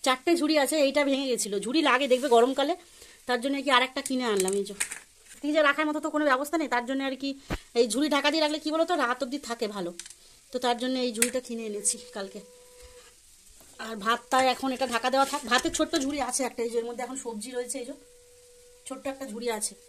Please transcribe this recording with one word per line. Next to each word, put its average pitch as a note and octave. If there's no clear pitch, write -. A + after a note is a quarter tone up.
চারটে C4
ঝুড়ি D#4
আছে, D4
এইটা C#4
ভেঙে C4+
গেছিলো। G#3
ঝুড়ি C4+
লাগে B3+
দেখবে B3+
গরমকালে, C4+
তার B3
জন্য C#4
কি C#4
আর B3
একটা C4+
কিনে B3+
আনলাম। F#3+
এই G3
যে G3
ফ্রিজে D4+
রাখার C#4+
মতো D4+
তো D#4
কোনো D4+
ব্যবস্থা C4+
নেই, C4
তার A#3+
জন্য C4+
আর C4
কি C#4
এই B3
ঝুড়ি C#4+
ঢাকা C#4+
দিয়ে D#4
রাখলে D4+
কি D#4
বলো D#4+
তো, F4+
রাত B3
অবধি C#4
থাকে A#3
ভালো, F3
তো B3+
তার A#3+
জন্য B3+
এই B3
ঝুড়িটা A#3+
কিনে A3+
এনেছি G#3
কালকে। G3
আর A3
ভাতটা A#3
এখন C4+
এটা B3+
ঢাকা A#3
দেওয়া C4+
থাক। C#4
ভাতের D4
ছোট্ট D#4
ঝুড়ি C#4+
আছে B3
একটা, -
এই A#3
যে A#3+
এর A3+
মধ্যে A#3+
এখন C4
সবজি A3+
রয়েছে, B3
এই A#3
যে C#4+
ছোট্ট C4
একটা C4+
ঝুড়ি A#3
আছে। G3+